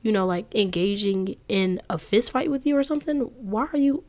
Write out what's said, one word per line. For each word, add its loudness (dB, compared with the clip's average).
you 0
know, 2
like, -2
engaging 0
in 0
a -2
fist 0
fight -2
with -2
you 2
or 4
something, -2
why -4
are 0
you 2